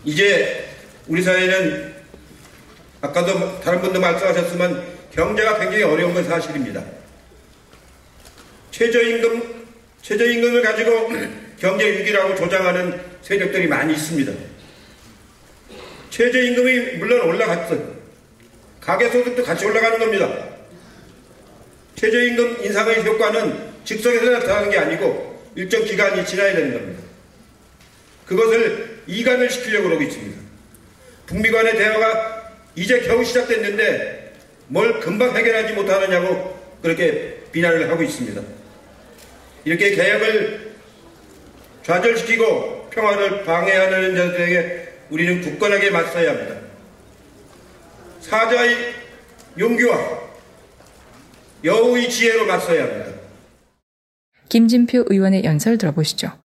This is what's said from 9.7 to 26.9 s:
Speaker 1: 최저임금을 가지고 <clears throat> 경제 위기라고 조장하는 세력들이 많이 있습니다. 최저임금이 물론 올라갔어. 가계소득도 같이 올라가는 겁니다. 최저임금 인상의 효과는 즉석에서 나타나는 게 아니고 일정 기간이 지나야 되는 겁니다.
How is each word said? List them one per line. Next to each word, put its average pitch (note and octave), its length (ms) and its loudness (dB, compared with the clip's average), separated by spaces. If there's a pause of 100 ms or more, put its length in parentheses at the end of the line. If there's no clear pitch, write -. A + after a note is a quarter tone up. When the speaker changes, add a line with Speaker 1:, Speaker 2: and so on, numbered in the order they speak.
Speaker 1:
최저임금을 A#3+ 600 2
가지고 A3+ 480 2 (240)
<clears throat> - 260 -20
경제 G3+ 400 0
위기라고 G3 360 0
조장하는 F3+ 640 -2 (220)
세력들이 F#3 460 -2
많이 D3 260 0
있습니다. D3 380 -2 (1800)
최저임금이 B3 880 2
물론 A3 320 2
올라갔어. F3 480 0 (1040)
가계소득도 A#3+ 640 0
같이 E3+ 220 -4
올라가는 A3+ 340 2
겁니다. A3 300 0 (1700)
최저임금 A#3 680 2
인상의 A3 420 0
효과는 A3 680 0 (120)
즉석에서 A#3 460 0
나타나는 G#3 400 0
게 E3+ 60 2
아니고 - 800 -2
일정 G3+ 300 0
기간이 F#3 400 0
지나야 G3 300 0
되는 C#3+ 180 0
겁니다. - 280 -10 (1200)